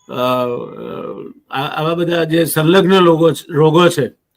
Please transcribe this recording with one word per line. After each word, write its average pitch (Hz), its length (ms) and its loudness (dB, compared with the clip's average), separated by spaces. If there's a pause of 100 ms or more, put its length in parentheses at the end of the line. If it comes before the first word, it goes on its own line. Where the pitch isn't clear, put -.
અ, 127 100 -8 (1300)
આ-, 147 320 -8
આવા 165 140 -4
બધા 170 280 -2
જે 160 220 0
સંલગ્ન 180 600 4
રોગો 165 260 4
છ-, - 180 -10
રોગો 160 400 4
છે 135 220 -2 (260)